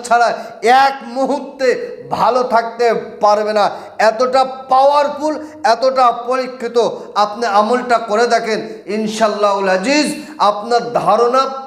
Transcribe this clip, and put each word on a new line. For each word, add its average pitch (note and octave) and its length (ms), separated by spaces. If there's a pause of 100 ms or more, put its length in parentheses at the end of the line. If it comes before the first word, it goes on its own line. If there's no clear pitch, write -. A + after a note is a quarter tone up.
ছাড়া A#3 300 (280)
এক C4+ 400
মুহূর্তে B3+ 960 (100)
ভালো A#3+ 320
থাকতে A3+ 520 (260)
পারবে G#3 320
না। G3+ 180 (280)
এতটা B3 460
পাওয়ারফুল, C#4+ 1000 (180)
এতটা B3 480
পরীক্ষিত। A#3+ 760 (260)
আপনি G#3 320
আমলটা A3+ 520
করে A3 280
দেখেন, G#3+ 420 (180)
ইনশাআল্লাহুল G#3 840
আজিজ, A#3+ 540 (160)
আপনার G#3+ 540
ধারণা A#3 540 (200)